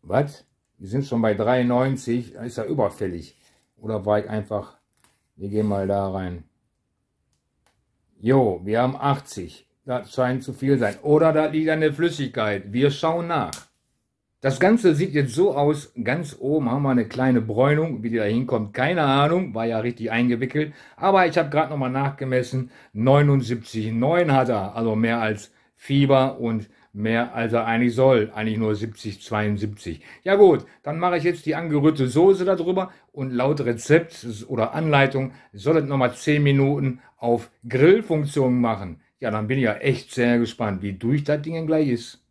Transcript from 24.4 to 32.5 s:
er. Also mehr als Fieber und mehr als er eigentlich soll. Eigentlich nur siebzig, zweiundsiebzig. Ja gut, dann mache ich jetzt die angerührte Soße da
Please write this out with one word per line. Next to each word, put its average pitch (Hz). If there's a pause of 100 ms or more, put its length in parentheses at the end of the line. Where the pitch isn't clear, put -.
er. 104
Also 113
mehr 117
als 107 (220)
Fieber 135
und 113 (220)
mehr 113
als 117
er 117
eigentlich 117
soll. 127
Eigentlich 110
nur 107
siebzig, 107
zweiundsiebzig. 104 (220)
Ja 190
gut, 185 (200)
dann 156
mache 175
ich 151
jetzt 175
die 143
angerührte 151
Soße 180
da 185